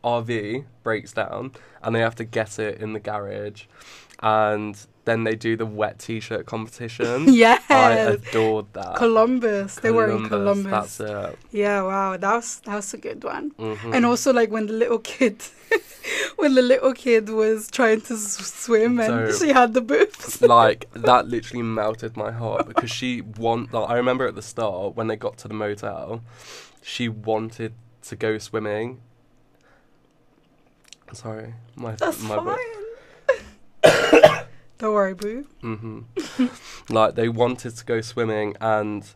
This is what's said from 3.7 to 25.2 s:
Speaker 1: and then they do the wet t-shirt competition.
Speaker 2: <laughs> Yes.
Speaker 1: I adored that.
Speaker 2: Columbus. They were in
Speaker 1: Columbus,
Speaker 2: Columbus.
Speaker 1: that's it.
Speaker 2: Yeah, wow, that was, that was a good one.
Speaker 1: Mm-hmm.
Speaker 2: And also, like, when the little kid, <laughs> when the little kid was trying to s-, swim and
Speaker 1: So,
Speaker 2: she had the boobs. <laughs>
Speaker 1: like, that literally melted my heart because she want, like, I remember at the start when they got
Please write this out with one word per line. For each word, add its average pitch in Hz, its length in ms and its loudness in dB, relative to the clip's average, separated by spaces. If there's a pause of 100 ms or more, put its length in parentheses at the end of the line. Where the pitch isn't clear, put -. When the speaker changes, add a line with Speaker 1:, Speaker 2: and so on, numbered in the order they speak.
Speaker 1:
and 107 640 0 (200)
then 113 180 0
they 110 100 0
do 113 220 -2
the 113 100 -4
wet 107 320 -4
t-shirt 110 480 -8
competition. 117 800 -4
Speaker 2:
<laughs> 269 40 10
Yes. 233 380 8
Speaker 1:
I 170 240 8
adored 110 800 0
that. 92 220 -10
Speaker 2:
Columbus. 226 800 2
They 226 140 0
were 220 200 4
in 220 180 -2
Speaker 1:
Columbus, 202 380 0
Speaker 2:
Columbus. 107 320 -4
Speaker 1:
that's 104 340 -6
it. - 60 -16 (120)
Speaker 2:
Yeah, 202 320 0
wow, 190 360 -2
that 196 160 2
was, 233 320 -4
that 208 100 -8
was 202 180 -8
a - 40 -14
good - 260 -10
one. - 280 -6
Speaker 1:
Mm-hmm. 220 420 -6
Speaker 2:
And 240 120 4
also, 240 260 2
like, 233 180 4
when 220 160 -4
the 214 80 -6
little 226 240 0
kid, 226 440 -2 (480)
<laughs> - 460 -6
when 294 180 4
the 254 80 8
little 254 300 4
kid 226 380 2
was 220 400 -2
trying 220 320 2
to - 120 -8
s-, 208 400 -8
swim 233 460 2
and 226 340 0
Speaker 1:
So, 339 120 2
Speaker 2:
she 285 60 4
had 247 200 6
the 254 80 2
boobs. - 640 0
<laughs> 120 180 10
Speaker 1:
like, - 320 4
that 117 360 4
literally 117 340 -6
melted 113 540 -4
my 110 140 -6
heart 113 380 -4
because 117 220 -4
she 123 320 -6
want, 113 500 -4
like, 110 160 -2
I 120 80 0
remember 127 300 0
at 107 80 -4
the 101 80 -12
start 98 540 -6
when 113 100 -4
they 110 100 -4
got 107 220 -8